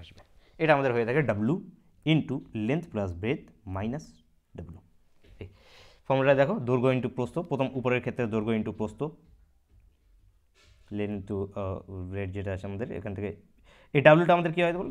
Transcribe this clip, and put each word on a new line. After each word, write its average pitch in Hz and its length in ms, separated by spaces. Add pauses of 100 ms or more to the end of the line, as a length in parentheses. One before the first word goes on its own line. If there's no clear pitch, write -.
আসবে। - 180 (380)
এটা 156 140
আমাদের 135 220
হয়ে 117 140
থাকে 139 120 (320)
W - 20 (560)
into 135 240 (320)
length 165 260
plus 101 180 (100)
breadth 113 260 (280)
minus 117 300 (520)
W। 85 220 (600)
এই 98 80 (600)
ফর্মুলা 135 340
দেখো, 151 120 (140)
দৈর্ঘ্য 127 280
into 123 220
প্রস্থ, 123 220
প্রথম 135 280 (120)
উপরের 123 200
ক্ষেত্রে 120 240 (100)
দৈর্ঘ্য 110 260
into 107 200
প্রস্থ, 107 200 (2000)
length 101 320
to, 104 80
আহ, 95 420 (320)
breadth 98 260
যেটা 98 180
আছে 92 140
আমাদের 101 180 (120)
এখান 101 180
থেকে, 101 120 (640)
এই 143 80
ডাব্লুটা 160 320
আমাদের 170 220
কী 175 80
হয় 170 100
বলো 175 180